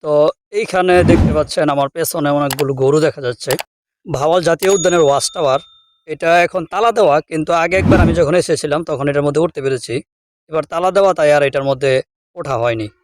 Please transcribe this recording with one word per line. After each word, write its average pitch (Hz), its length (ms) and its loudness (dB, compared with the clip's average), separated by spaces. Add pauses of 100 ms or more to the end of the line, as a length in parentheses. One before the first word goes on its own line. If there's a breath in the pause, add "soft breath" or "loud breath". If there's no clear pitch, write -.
তো 156 80 -4 (400)
এইখানে 185 420 0 (100)
দেখতে 170 340 4
পাচ্ছেন 151 320 -2
আমার 139 200 -2
পেছনে 156 400 -4
অনেকগুলো 143 440 -2
গরু 135 260 0
দেখা 151 220 -2
যাচ্ছে। 123 300 -6 (540)
ভাওয়াল 160 380 0
জাতীয় 170 320 0
উদ্যানের 175 300 2
ওয়াচ 139 280 0
টাওয়ার, 143 260 -2 (460)
এটা 160 240 -6 (160)
এখন 175 160 -6 (100)
তালা 214 200 0
দেওয়া, 196 300 2
কিন্তু 156 320 -4
আগে 170 240 0
একবার - 220 4
আমি - 140 2
যখন 160 220 2
এসেছিলাম 156 480 -2
তখন 143 260 -6
এটার 143 180 0
মধ্যে 147 180 0
উঠতে 165 160 -6
পেরেছি। 131 340 -6 (540)
এবার 156 140 -4
তালা 170 280 -2
দেওয়া, 196 220 4
তাই 151 180 2
আর 147 120 4
এটার 139 260 -2
মধ্যে 135 220 0 (440)
ওঠা 143 220 -6
হয়নি। 113 300 -2 (160)